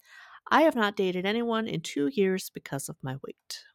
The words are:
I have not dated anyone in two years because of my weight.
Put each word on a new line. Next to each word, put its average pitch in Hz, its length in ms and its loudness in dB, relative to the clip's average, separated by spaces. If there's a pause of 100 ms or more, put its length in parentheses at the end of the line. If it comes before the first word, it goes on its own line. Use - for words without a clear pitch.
(500)
I 254 140 6
have 311 120 6
not 208 200 0
dated 185 300 0
anyone 226 420 0
in - 140 -4
two - 260 -2
years 190 460 2
because - 360 -8
of 156 120 -12
my 135 140 -6 (100)
weight. - 380 -14 (100)